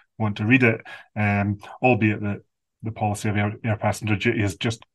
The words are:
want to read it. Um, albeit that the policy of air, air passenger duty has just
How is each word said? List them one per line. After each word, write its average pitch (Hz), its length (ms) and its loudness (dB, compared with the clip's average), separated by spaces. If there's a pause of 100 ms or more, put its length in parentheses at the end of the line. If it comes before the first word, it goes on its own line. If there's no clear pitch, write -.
(160)
want 104 200 -2
to 110 100 -4
read 127 160 6
it. 113 180 4 (360)
Um, 101 420 0 (240)
albeit 107 400 2
that 101 180 -4 (420)
the 110 100 -8
policy 107 360 -4
of 101 80 0
air, 104 160 0 (100)
air 110 140 0
passenger 107 400 -2
duty 113 240 0
has 101 160 -2
just - 260 -4 (120)